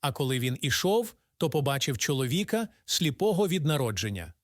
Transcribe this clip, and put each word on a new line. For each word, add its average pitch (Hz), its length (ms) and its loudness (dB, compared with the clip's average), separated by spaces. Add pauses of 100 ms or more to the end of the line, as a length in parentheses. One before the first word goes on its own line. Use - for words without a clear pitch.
А 139 120 0
коли 131 260 -2
він 123 220 -2
ішов, 202 540 0 (240)
то 160 120 0
побачив 139 480 0
чоловіка, 151 680 0 (160)
сліпого 190 640 2
від 165 160 0
народження. 104 680 -2 (120)